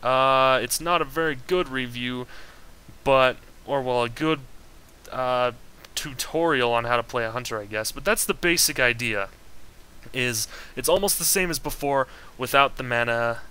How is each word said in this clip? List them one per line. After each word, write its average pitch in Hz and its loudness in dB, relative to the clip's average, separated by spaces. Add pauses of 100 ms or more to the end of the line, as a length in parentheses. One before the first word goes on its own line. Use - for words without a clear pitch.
Uh, 131 6
it's - -4
not 170 0
a 151 -2
very 156 -2
good 180 2
review, 123 -6 (760)
but, 131 6 (300)
or 139 -2
well, 123 2
a 120 -2
good, 151 -2 (720)
uh, 127 0 (420)
tutorial 143 0
on 117 2
how 120 2
to 117 0
play 120 -2
a 110 -4
hunter, 120 -4
I 104 -6
guess. 107 -4
But 147 -12
that's 214 2
the - 0
basic 170 2
idea. 117 0 (840)
Is 123 -2 (280)
it's - -4
almost 190 2
the 170 -4
same 185 2
as 160 -4
before 139 0 (300)
without 135 2
the - -6
mana 117 0 (120)